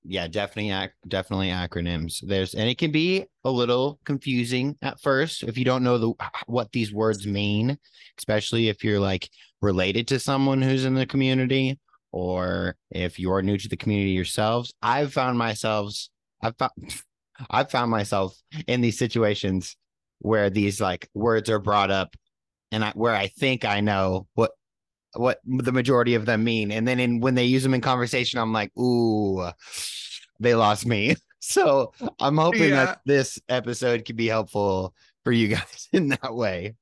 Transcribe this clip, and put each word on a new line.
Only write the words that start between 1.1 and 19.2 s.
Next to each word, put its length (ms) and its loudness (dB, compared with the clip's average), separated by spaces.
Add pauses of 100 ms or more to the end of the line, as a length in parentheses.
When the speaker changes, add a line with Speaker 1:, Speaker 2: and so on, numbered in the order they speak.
Speaker 1:
acronyms. 760 -4
There's, 280 -2
and 160 -2
it 80 -4
can 140 -2
be 340 0 (180)
a 60 0
little 540 0
confusing 760 -2
at 200 -8
first 420 0
if 160 -6
you 60 0
don't 180 2
know 160 4
the, 140 0 (340)
what 260 -4
these 200 -2
words 340 0
mean, 500 0 (420)
especially 500 0
if 160 -2
you're, 160 2
like, 280 0 (320)
related 480 2
to 120 0
someone 420 2
who's 220 2
in 100 0
the 120 0
community 720 0 (340)
or 640 -2 (140)
if 280 -4
you're 240 0
new 160 0
to 100 -8
the 80 -6
community 360 0
yourselves. 680 -2
I've 320 0
found 260 0
myself, 540 -2 (480)
I've 160 -4
fou-, 120 0 (840)
I've 200 0
found 200 0
myself 440 0 (340)
in 120 2
these 180 2
situations 800 0 (440)